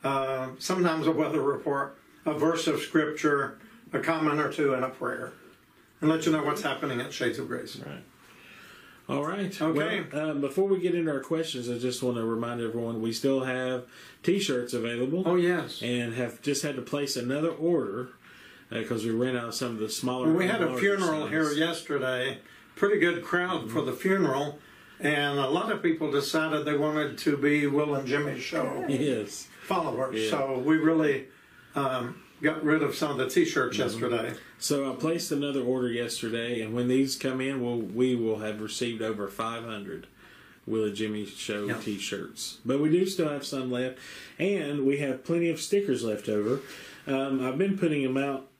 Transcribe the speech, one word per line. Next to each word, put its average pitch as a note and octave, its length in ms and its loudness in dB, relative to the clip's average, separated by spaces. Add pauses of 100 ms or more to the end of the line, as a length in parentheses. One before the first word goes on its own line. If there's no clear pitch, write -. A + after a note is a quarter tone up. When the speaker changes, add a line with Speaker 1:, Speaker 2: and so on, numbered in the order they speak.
Speaker 1:
uh, C3+ 460 0 (100)
sometimes E3 480 2
a D#3+ 40 4
weather D#3 300 2
report, C#3 560 0 (260)
a D3+ 80 0
verse D#3+ 360 2
of D3+ 120 2
scripture, D3 800 2 (340)
a C#3 60 0
comment D#3 400 0
or D3 140 0
two, C#3+ 220 2
and B2+ 100 0
a - 40 -2
prayer. G#2+ 440 -6 (680)
And D3+ 80 4
let D#3+ 180 2
you E3 60 4
know D3+ 120 2
what's D3 180 0
happening C3+ 380 -2
at - 120 -6
Shades - 280 -2
of - 80 -6
Grace. - 280 -8
Speaker 2:
Right. - 280 -12 (1040)
All C#3+ 180 -2
right. F#3+ 340 -4
Speaker 1:
Okay. D#3+ 520 2
Speaker 2:
Well, D3+ 180 -2
um, C#3+ 100 -2
before C#3+ 280 2
we F#3+ 100 4
get F3 160 2
into E3 160 2
our C#3 100 0
questions, D#3+ 480 -2
I A#2+ 80 -2
just B2 280 -2
wanna A#2+ 200 0
remind A#2 360 -2
everyone A#2 420 -2
we A2+ 100 0
still C3+ 300 2
have B2+ 420 -2 (380)
T-shirts C3+ 520 2
available. B2 520 0
Speaker 1:
Oh, F3 80 4
yes. F3 480 0
Speaker 2:
And A#2+ 320 -2
have A#2 260 -4
just C#3+ 220 0
had D3 140 -2
to B2 60 -6
place C#3+ 340 -2
another C3+ 340 0
order, B2+ 600 0 (600)
uh, A2+ 180 -4
'cause A2 160 -2
we A#2 60 0
ran B2 260 0
out A#2 120 -4
of A2 60 -8
some A#2+ 180 -4
of G#2+ 80 -6
the A2 80 -2
smaller B2+ 400 0
Speaker 1:
Well, D#3+ 80 6
we F#3 100 4
had G#3 140 2
Speaker 2:
and F3 40 4
Speaker 1:
a - 80 2
Speaker 2:
larger G3 240 2
Speaker 1:
funeral D#3 300 0
here D#3 220 2
Speaker 2:
size. D3 100 0
Speaker 1:
yesterday. C3+ 800 -2 (380)
Pretty G3+ 240 4
good F3 240 2
crowd F3+ 380 0
Speaker 2:
Mm-hmm. G#2+ 120 -8
Speaker 1:
for D3+ 80 2
the B2 100 -2
funeral. D#3 680 2 (400)
And C#3+ 380 2
a C3+ 120 2
lot G#3 220 2
of - 100 -4
people D#3+ 300 2
decided D3+ 520 2
they D3 140 0
wanted D3+ 400 0
to C#3+ 180 2
be D3 300 4
Will D3 300 2
and C3 100 -2
Jimmy's C#3 360 -2
show - 460 -2
Speaker 2:
Yes. B2+ 600 0 (140)
Speaker 1:
followers. C3 560 0
Speaker 2:
Yeah. A2 120 0
Speaker 1:
So C3+ 340 0
we D#3 120 6
really, D3+ 500 4 (480)
um, C3 480 -2 (180)
got D#3 240 0
rid D3+ 180 4
of C#3 140 0
some D3+ 160 0
of A#2+ 60 -4
the C3 100 2
T-shirts C#3 480 2
Speaker 2:
Mm-hmm. A2 280 0
Speaker 1:
yesterday. A#2+ 300 0 (240)
Speaker 2:
So C#3 320 0
I B2 40 -4
placed E3 380 0
another C#3 280 0
order B2 280 2
yesterday, A#2 720 -2
and G#2+ 140 -4
when B2 140 2
these C3 280 4
come C3 240 -2
in, C3+ 200 -2
we'll, A#2+ 200 0
we A#2 360 2
will A2 220 0
have G#2+ 220 -6
received A2+ 420 -4
over G#2 260 -4
five A#2 360 -6
hundred G#2 420 -10 (600)
Will A2 180 0
and G#2 100 0
Jimmy G#2+ 320 -2
Show G#2 400 -4
Speaker 1:
Yeah. G2+ 120 -2
Speaker 2:
T-shirts. - 880 -6
But C3 160 2
we D3+ 80 4
do F3 180 6
still F3 220 0
have C#3+ 160 -4
some B2+ 280 -4
left, B2+ 260 -2 (400)
and D3+ 480 0
we C#3 120 4
have C3+ 260 -2
plenty E3+ 260 2
of D#3+ 100 -2
stickers G3+ 440 0
left G#2+ 240 -2
over. A2 320 2 (480)
Um, C3+ 360 0
I've C3 140 -2
been F#3+ 180 2
putting D3+ 280 2
'em C3 120 0
out C#3 320 -2 (100)